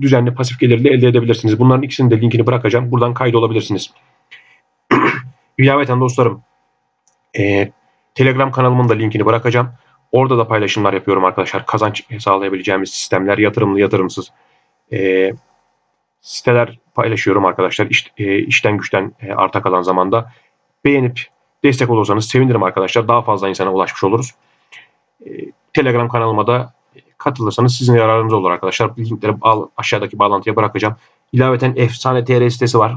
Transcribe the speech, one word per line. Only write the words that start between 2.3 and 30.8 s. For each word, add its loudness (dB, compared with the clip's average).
bırakacağım. 0
Buradan 0
kaydolabilirsiniz. -2
<clears throat> 2
İlaveten 2
dostlarım, 0
e, 0
Telegram 2
kanalımın 2
da 2
linkini -2
bırakacağım. 0
Orada 2
da 0
paylaşımlar 0
yapıyorum 0
arkadaşlar. -2
Kazanç -2
sağlayabileceğimiz -2
sistemler, -2
yatırımlı, 2
yatırımsız, -2
e, 0
siteler -2
paylaşıyorum 0
arkadaşlar. -2
İş, -4
e, -2
işten 0
güçten, -4
e, -10
arta -2
kalan 0
zamanda. -2
Beğenip 0
destek 2
olursanız 0
sevinirim 2
arkadaşlar. -2
Daha 2
fazla -2
insana -2
ulaşmış -2
oluruz. -2
E, -16
Telegram 0
kanalıma 0
da 0
katılırsanız 0
sizin 2
yararınız 2
olur 2
arkadaşlar. -2
Linkleri -4
al-, 2
aşağıdaki -4
bağlantıya 0
bırakacağım. -2